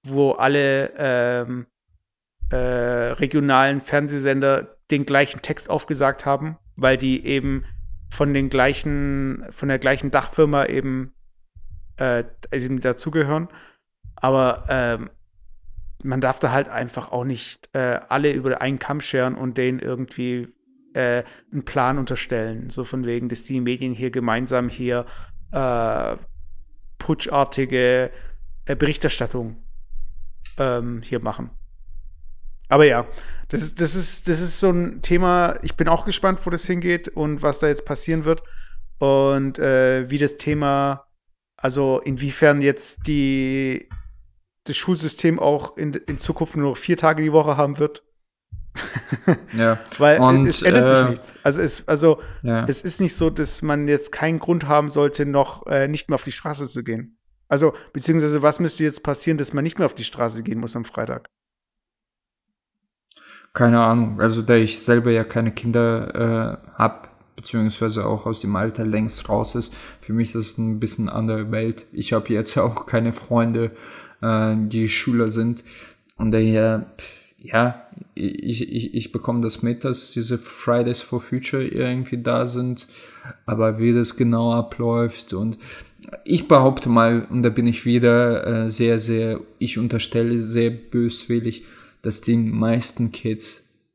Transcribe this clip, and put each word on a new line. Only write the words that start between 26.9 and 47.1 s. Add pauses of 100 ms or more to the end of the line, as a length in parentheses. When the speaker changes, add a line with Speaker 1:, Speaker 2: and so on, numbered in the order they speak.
Speaker 1:
putschartige, (540)
äh,
Berichterstattung, (960)
ähm,
hier
machen. (1200)
Aber
ja, (440)
das
ist,
das
ist,
das
ist
so
ein
Thema,
ich
bin
auch
gespannt,
wo
das
hingeht
und
was
da
jetzt
passieren
wird. (580)
Und,
äh,
wie
das
Thema, (500)
also
inwiefern
jetzt
die, (760)
das
Schulsystem
auch
in,
in
Zukunft
nur
noch
vier
Tage